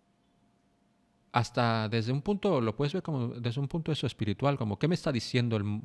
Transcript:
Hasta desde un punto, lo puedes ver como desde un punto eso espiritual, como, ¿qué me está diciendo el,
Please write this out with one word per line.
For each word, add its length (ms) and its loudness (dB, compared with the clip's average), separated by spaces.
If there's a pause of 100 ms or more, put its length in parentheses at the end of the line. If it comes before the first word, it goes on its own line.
(1300)
Hasta 560 2
desde 240 0
un 100 -2
punto, 380 2
lo 140 2
puedes 180 -2
ver 120 -2
como 240 -2
desde 320 -4
un 80 -2
punto 240 -2
eso 140 -2
espiritual, 520 0
como, 220 -2
¿qué 80 2
me 80 2
está 160 -2
diciendo 440 0
el, 280 0